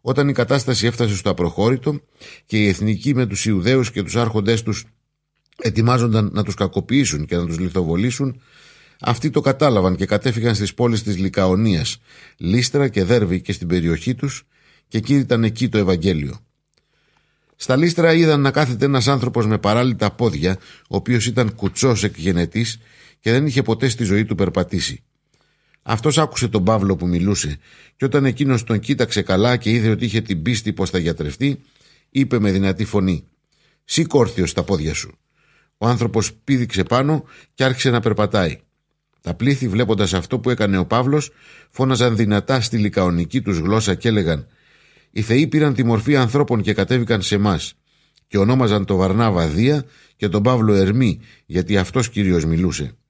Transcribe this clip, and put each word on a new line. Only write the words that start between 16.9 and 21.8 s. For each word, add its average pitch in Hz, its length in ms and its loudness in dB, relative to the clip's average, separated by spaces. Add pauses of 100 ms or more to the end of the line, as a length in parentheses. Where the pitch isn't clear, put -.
Στα - 200 0
Λύστρα 165 380 4
είδαν 156 260 4
να 135 100 2
κάθεται 127 340 0
ένας 135 240 2
άνθρωπος 120 380 0
με 107 120 2
παράλυτα 107 540 0
πόδια, 92 460 -2 (300)
ο 101 80 -4
οποίος 117 300 0
ήταν 113 280 -2
κουτσός 104 500 0